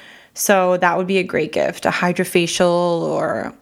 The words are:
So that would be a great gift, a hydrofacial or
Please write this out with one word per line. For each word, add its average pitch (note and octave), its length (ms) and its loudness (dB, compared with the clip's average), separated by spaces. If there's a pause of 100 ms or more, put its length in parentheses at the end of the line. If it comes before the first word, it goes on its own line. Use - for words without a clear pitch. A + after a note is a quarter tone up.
(340)
So F#3 440 2
that F3 180 2
would F#3 100 -2
be F#3+ 120 0
a F3+ 40 2
great F3 300 -2
gift, - 320 -2
a - 60 2
hydrofacial F3 1120 0
or D#3 600 -4